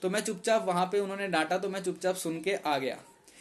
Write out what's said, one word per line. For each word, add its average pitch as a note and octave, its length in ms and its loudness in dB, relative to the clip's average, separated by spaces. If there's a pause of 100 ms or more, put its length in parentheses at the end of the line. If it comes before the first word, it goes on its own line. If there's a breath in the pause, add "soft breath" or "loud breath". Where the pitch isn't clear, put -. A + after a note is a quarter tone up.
तो F#3 80 0
मैं G#3 100 2
चुपचाप G#3+ 460 2
वहाँ F3+ 200 2
पे, G3+ 140 0
उन्होंने G3 280 -2
डांटा E3 300 2
तो F#3+ 120 -2
मैं F#3+ 140 -4
चुपचाप F3+ 320 0
सुन E3 260 -4
के F#3+ 140 0
आ D3 220 0
गया। C3 240 -4 (400 loud breath)